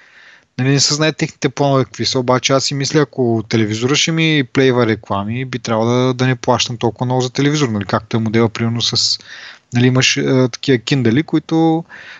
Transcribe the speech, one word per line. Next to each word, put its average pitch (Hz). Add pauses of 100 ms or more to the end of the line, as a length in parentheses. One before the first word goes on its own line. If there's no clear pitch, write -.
(580)
нали, 131
не 139
се -
знае 156
техните -
планове 139
какви -
са, -
обаче 127
аз 135
си -
мисля, 139
ако 117
телевизора 110
ще 147
ми 160 (100)
плейва 127
реклами, 110
би 127
трябвало 113
да, 127
да 127
не 131
плащам 123
толкова 120
много 127
за 127
телевизор, 143
нали, 104
както 110
е -
модела, 113
примерно 117
с, - (540)
нали, 123
имаш, 127
е, 135
такива -
Kindle-и, 123
които 160 (340)